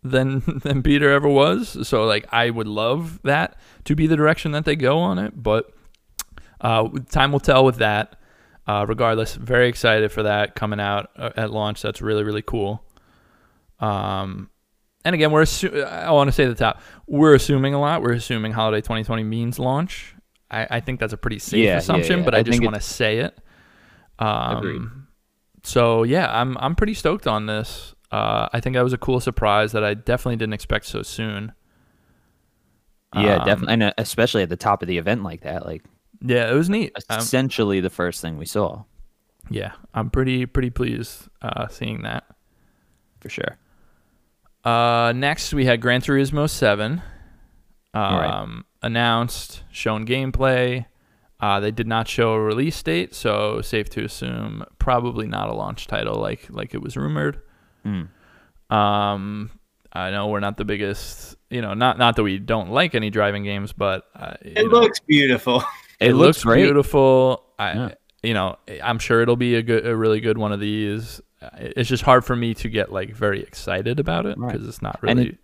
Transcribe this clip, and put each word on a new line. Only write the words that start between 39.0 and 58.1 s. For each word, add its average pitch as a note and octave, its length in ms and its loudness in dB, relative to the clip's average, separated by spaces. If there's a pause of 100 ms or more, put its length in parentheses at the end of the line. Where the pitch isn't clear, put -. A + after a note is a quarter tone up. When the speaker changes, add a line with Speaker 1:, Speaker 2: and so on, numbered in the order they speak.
Speaker 1:
Yeah, G2+ 240 -8 (200)
I'm A2+ 160 -4
pretty, B2+ 360 0
pretty B2+ 240 -2
pleased, A#2 580 -6 (140)
uh, - 260 -8
seeing A2 360 -10
that. A2 200 -8 (960)
Speaker 2:
For - 100 -18
sure. - 280 -8 (1080)
Speaker 1:
Uh, A#2 520 2
next, C#3+ 380 -4
we C#3 120 2
had A#2+ 160 2
Gran B2 200 2
Turismo C#3+ 480 0
seven, A2 520 0 (920)
Speaker 2:
Right. G2 320 0
Speaker 1:
um, G#1 400 -8 (160)
announced, A#2 880 -2
shown A2 340 -4
gameplay. B2+ 800 0 (560)
Uh, G2+ 180 0
they G#2+ 120 0
did A2+ 160 -4
not A2+ 200 0
show A2+ 260 2
a A2 60 0
release A2+ 420 -2
date, E3+ 320 -2
so G#2+ 480 -2
safe A2 280 -4
to A2 160 -6
assume A2 580 -8 (160)
probably A#2+ 480 0
not G#1+ 220 -4
a A1 40 -4
launch - 340 -8
title G#1+ 280 -4
like, G#1+ 340 -6
like - 240 -12
it - 80 -8
was - 140 -12
rumored. D3 460 -4 (420)
Speaker 2:
Hmm. G2 200 -6 (720)